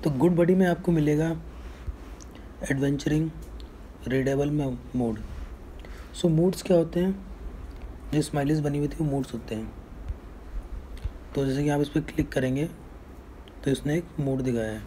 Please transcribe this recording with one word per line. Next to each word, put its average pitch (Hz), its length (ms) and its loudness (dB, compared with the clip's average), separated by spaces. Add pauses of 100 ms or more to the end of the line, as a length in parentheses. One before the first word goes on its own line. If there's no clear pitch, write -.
तो 170 60 4
गुड 156 260 4
बडी 175 180 6
में 185 120 8
आपको 175 260 4
मिलेगा 151 380 4 (1400)
एडवेंचरिंग, 147 600 2 (800)
रीडेबल 135 420 2
में 139 280 0 (180)
मोड। 113 220 2 (1000)
So 175 140 4
मूड्स 175 320 4
क्या 180 140 6
होते 165 240 4
हैं? 190 260 0 (880)
जो 151 80 4
स्माइलीज 147 380 2
बनी 147 180 2
हुई 147 100 2
थी 143 120 -6
वो 160 40 2
मूड्स 139 300 0
होते 113 200 -6
हैं। 110 180 -6 (1600)
तो 139 120 2
जैसे 135 160 2
कि 147 60 4
आप 147 120 4
इस 147 80 2
पर 156 120 2
क्लिक - 320 -2
करेंगे 135 360 2 (960)
तो 139 60 2
इसने 147 260 2
एक 170 240 -4
मूड 135 200 2
दिखाया 117 320 0
है। 107 140 -6